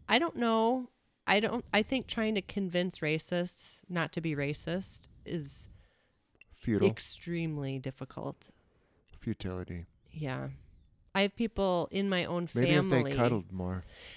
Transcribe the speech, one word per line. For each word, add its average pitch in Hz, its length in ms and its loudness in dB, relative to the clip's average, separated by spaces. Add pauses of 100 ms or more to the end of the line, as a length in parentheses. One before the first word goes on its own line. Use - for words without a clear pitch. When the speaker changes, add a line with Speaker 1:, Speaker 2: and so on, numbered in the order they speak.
Speaker 1:
I 214 80 6
don't 330 200 0
know. 233 520 2 (380)
I 196 120 6
don't, 226 340 0
I 202 100 6
think 254 240 0
trying 220 280 0
to 196 60 2
convince 180 580 -2
racists 170 880 -2
not 170 240 0
to 175 80 -4
be 160 140 0
racist 151 720 -4 (180)
is 143 420 -6 (880)
Speaker 2:
Futile. 113 340 2
Speaker 1:
extremely 156 920 -4
difficult. - 720 -10 (680)
Speaker 2:
Futility. 92 680 -6 (260)
Speaker 1:
Yeah. 135 380 -6 (680)
I 196 80 4
have 202 120 0
people 190 560 2
in 196 180 0
my 180 160 2
own 175 280 -2
Speaker 2:
Maybe 120 140 4
Speaker 1:
family. 175 320 6
Speaker 2:
if 120 60 2
they 139 100 -2
cuddled 117 360 2
more. 92 320 -4 (340)